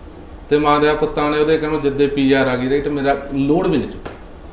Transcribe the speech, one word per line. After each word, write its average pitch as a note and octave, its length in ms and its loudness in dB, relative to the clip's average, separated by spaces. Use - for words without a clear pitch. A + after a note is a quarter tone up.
ਤੇ D3 80 4
ਮਾਂ D3 220 4
ਦੇ D3+ 140 4
ਪੁੱਤਾਂ D3+ 380 -2
ਨੇ D3+ 80 0
ਉਹਦੇ D#3 180 4
ਕਹਿੰਦੇ D3+ 220 -2
ਜਿੱਦੇ C#3 280 2
ਪੀ C3+ 260 2
ਆਰ C3 140 4
ਆ B2+ 80 0
ਗਈ, B2+ 140 -2
ਰਾਈਟ, C#3+ 180 0
ਮੇਰਾ C#3 300 0
ਲੋਡ D3 340 2
ਵੀ D#3+ 100 2
ਨਹੀਂ G2+ 120 -4
ਚੁੱਕਿਆ। - 240 -14